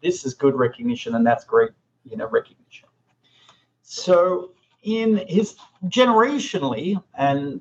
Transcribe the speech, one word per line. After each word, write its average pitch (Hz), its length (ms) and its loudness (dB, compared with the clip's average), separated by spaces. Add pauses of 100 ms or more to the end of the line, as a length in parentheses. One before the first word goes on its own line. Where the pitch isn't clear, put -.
This 180 220 -4
is 131 80 -6
good 139 220 2
recognition, 120 640 -4
and 117 100 4
that's 117 180 2
great, 113 280 2 (340)
you 110 100 -16
know, 110 120 -8
recognition. - 600 -6 (920)
So 180 720 0 (300)
in 220 460 0
his, 208 280 0 (280)
generationally, 202 1120 0 (140)
and, 139 480 -2